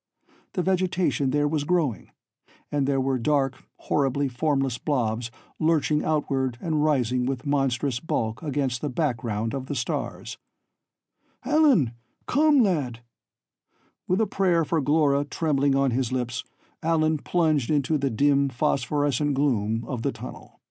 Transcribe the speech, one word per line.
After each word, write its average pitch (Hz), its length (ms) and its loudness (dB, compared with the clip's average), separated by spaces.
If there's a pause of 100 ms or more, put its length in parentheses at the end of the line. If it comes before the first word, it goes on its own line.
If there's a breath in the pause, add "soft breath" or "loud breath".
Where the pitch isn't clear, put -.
(540 soft breath)
The 180 80 0
vegetation 170 680 0
there 147 180 2
was 147 160 -2
growing, 151 480 -2 (600 soft breath)
and 143 140 0
there 139 140 2
were 131 180 0
dark, 135 460 0 (200)
horribly 143 440 0
formless 135 480 0
blobs 117 540 -2 (280 loud breath)
lurching 151 460 0
outward 135 560 -2
and 156 240 -2
rising 127 400 0
with 131 220 -4
monstrous 139 520 0
bulk 120 440 -4
against 139 400 -2
the 147 80 -2
background 120 640 -2
of 131 120 -6
the 143 80 -6
stars. 110 640 -6 (1080)
"Alan, 262 480 4 (340)
come, 302 360 4
lad!" 147 380 0 (1080)
With 190 140 0
a 214 60 2
prayer 175 380 2
for 151 180 0
Glora 143 420 2
trembling 143 500 0
on 135 180 2
his 117 200 -2
lips, 123 320 -4 (380 soft breath)
Alan 160 360 0
plunged 156 520 2
into 147 260 0
the 135 140 -2
dim, 143 380 2
phosphorescent 147 840 0
gloom 113 520 0
of 120 160 -4
the 135 100 -2
tunnel. - 480 -12 (100)